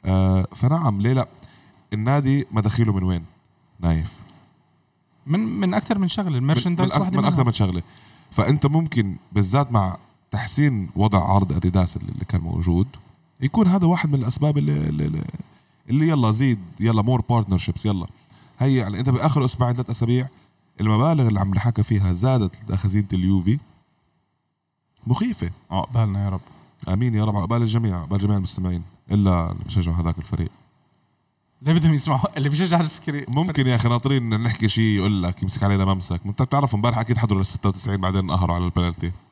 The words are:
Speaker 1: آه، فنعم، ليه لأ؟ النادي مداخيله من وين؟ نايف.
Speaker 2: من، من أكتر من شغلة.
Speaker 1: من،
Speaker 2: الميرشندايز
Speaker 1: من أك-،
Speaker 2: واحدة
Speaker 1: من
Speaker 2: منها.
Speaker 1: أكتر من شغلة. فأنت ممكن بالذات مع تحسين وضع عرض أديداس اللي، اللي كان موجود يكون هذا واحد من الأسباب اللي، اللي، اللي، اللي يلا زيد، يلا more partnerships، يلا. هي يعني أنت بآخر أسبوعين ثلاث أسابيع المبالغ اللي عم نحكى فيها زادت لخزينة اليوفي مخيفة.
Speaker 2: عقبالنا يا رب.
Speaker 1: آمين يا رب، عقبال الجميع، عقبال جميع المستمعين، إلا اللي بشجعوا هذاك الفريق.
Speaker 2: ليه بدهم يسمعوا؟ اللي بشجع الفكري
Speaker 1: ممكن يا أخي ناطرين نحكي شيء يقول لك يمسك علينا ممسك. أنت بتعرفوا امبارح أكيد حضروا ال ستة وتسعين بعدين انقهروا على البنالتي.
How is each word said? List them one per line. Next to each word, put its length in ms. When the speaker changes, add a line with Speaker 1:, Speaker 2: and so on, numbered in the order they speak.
Speaker 1:
آه، 500
فنعم، 460
ليه 120
لأ؟ 140
النادي 580
مداخيله 420
من 100
وين؟ 220
نايف. 380
Speaker 2:
من، 120
من 340
أكتر 240
من 100
شغلة. 220
Speaker 1:
من، 60
Speaker 2:
الميرشندايز 560
Speaker 1:
من 40
أك-، 60
Speaker 2:
واحدة 160
Speaker 1:
من 60
Speaker 2:
منها. 100
Speaker 1:
أكتر 120
من 60
شغلة. 300
فأنت 340
ممكن 500
بالذات 400
مع 260
تحسين 640
وضع 280
عرض 300
أديداس 440
اللي، 140
اللي 140
كان 160
موجود 460
يكون 260
هذا 180
واحد 240
من 60
الأسباب 420
اللي، 200
اللي، 280
اللي، 160
اللي 180
يلا 240
زيد، 280
يلا 240
more 180
partnerships، 640
يلا. 220
هي 160
يعني 240
أنت 100
بآخر 360
أسبوعين 300
ثلاث 140
أسابيع 380
المبالغ 460
اللي 120
عم 140
نحكى 300
فيها 300
زادت 420
لخزينة 440
اليوفي 460
مخيفة. 420
Speaker 2:
عقبالنا 540
يا 40
رب. 120
Speaker 1:
آمين 280
يا 100
رب، 120
عقبال 240
الجميع، 400
عقبال 180
جميع 180
المستمعين، 460
إلا 400
اللي 140
بشجعوا 320
هذاك 200
الفريق. 320
Speaker 2:
ليه 120
بدهم 200
يسمعوا؟ 440
اللي 120
بشجع 300
الفكري 480
Speaker 1:
ممكن 400
يا 80
أخي 140
ناطرين 540
نحكي 240
شيء 160
يقول 260
لك 200
يمسك 200
علينا 220
ممسك. 400
أنت 160
بتعرفوا 360
امبارح 200
أكيد 200
حضروا 240
ال 40
ستة 240
وتسعين 320
بعدين 180
انقهروا 360
على 100
البنالتي. 460